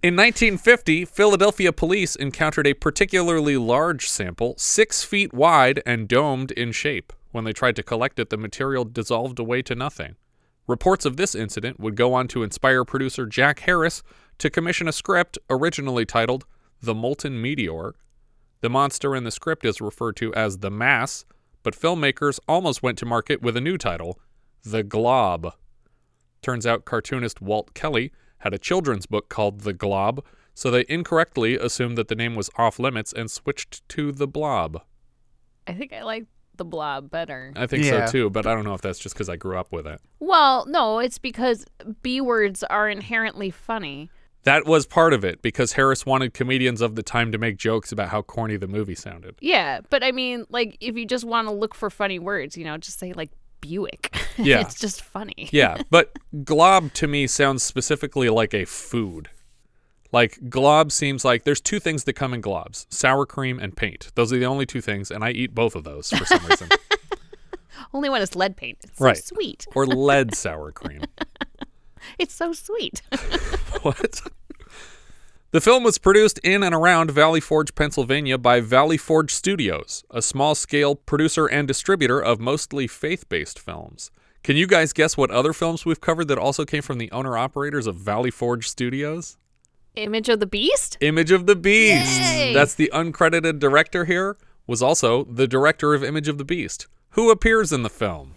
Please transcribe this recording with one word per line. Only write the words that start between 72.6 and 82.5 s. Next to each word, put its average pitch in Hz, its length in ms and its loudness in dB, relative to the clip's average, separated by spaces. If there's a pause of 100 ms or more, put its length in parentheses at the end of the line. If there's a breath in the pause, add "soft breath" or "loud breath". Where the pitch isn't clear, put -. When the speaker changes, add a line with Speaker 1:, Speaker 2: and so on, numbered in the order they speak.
Speaker 2:
<laughs> - 760 -6
Speaker 1:
What? - 380 -2 (1300 loud breath)
The 160 100 4
film 247 220 6
was 233 160 2
produced 208 460 6
in 196 180 4
and 196 120 2
around 165 360 6
Valley 156 300 6
Forge, 156 340 0
Pennsylvania 139 640 0
by 123 220 6
Valley 131 360 4
Forge 156 380 2
Studios, 104 760 -2
a 117 120 -4
small-scale 143 760 2
producer 156 500 2
and 143 200 0
distributor 135 540 2
of 117 180 2
mostly 135 480 -2